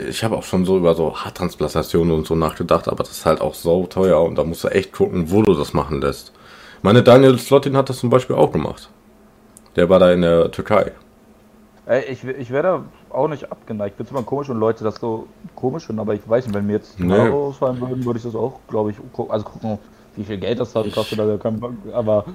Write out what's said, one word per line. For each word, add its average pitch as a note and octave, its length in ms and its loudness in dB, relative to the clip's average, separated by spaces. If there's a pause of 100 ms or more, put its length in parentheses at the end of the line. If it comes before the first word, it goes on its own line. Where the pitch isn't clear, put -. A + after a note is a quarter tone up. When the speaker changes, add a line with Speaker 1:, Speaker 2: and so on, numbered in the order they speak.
Speaker 1:
ich - 140 -8
habe A2 140 0
auch - 60 -6
schon F#2 220 0
so F#2+ 120 2
über E2+ 180 4
so D#2+ 200 -2
Haartransplantationen E2+ 1000 -2
und D#2 120 -2
so - 100 -4
nachgedacht, E2 520 0
aber - 160 -4
das - 80 -12
ist - 140 -8
halt D#2+ 160 2
auch - 120 -4
so F2 320 0
teuer F2 380 2
und E2 120 -2
da D2+ 80 0
musst E2 200 -6
du - 60 0
echt - 240 0
gucken, F2 380 -2
wo G#2+ 120 4
du G2+ 100 4
das D2 200 -4
machen D2 280 -2
lässt. C#2 300 -6 (500)
Meine A2+ 220 6
Daniel C3 340 8
Slotin C#3 400 2
hat C3+ 120 0
das B2+ 100 -8
zum A#2+ 100 -2
Beispiel B2+ 280 0
auch - 140 4
gemacht. - 380 -6 (880)
Der F2 140 4
war F#2 100 8
da F2+ 120 8
in F2 100 4
der E2+ 280 4
Türkei. - 440 0 (920)
Speaker 2:
Ey, B2 200 0
ich C3 200 -10
w-, C3 60 -8
ich B2+ 200 -10
wär C#3 120 -2
da E3+ 200 0 (260)
auch C#3 180 -2
nicht D3 240 -10
abgeneigt. G#2 460 -10
Find's A#2+ 140 -12
immer C3 100 -6
komisch, C3+ 280 -6
wenn A#2 100 -4
Leute A2 240 -2
das G#2+ 180 -4
so A2+ 240 -6 (300)
komisch C#3+ 320 -6
finden, A2 120 -6
aber G#2+ 140 -2
ich G#2 140 -4
weiß B2 180 0
nicht, G#2+ 80 -6
wenn G#2 140 -2
mir G#2 60 0
jetzt - 260 -4
die F2+ 40 -4
Speaker 1:
Nee. F#2 140 2
Speaker 2:
Haare A#2 160 4
ausfallen C#3 480 -2
würden, B2+ 240 -4
würde A#2+ 140 -2
ich A2+ 40 -18
das A#2 120 -8
auch, A#2 320 -6
glaub G#2+ 220 -2
ich, G#2 60 -6 (160)
gu-, - 180 -6
also G#2+ 140 -2
gucken, G#2+ 360 -8 (360)
wie G#2 80 -8
viel G#2 140 -8
Geld G2+ 220 -4
das A#2+ 160 -4
hat, A2 100 0
Speaker 1:
Ich G#2 80 -8
Speaker 2:
kostet, A2 260 -4
also G#2+ 200 0
kann, A2 200 -4 (340)
aber, G#2+ 420 0